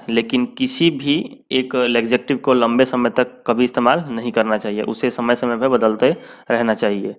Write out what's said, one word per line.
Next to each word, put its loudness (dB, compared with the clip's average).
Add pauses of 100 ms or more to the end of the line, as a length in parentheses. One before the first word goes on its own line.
लेकिन 0
किसी 0
भी -4
एक -2
लैक्सेटिव 0
को 2
लंबे 4
समय 0
तक -2
कभी 2
इस्तेमाल 2
नहीं -6
करना 0
चाहिए, -4
उसे -4
समय 0
समय -2
पर 0
बदलते 2 (340)
रहना 2
चाहिए। -2